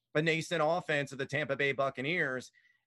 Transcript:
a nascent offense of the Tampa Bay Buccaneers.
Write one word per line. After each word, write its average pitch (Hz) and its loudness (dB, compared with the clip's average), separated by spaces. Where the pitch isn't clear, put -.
a 151 4
nascent 160 2
offense 151 0
of 131 -10
the 135 -4
Tampa 139 -2
Bay 139 2
Buccaneers. 135 -2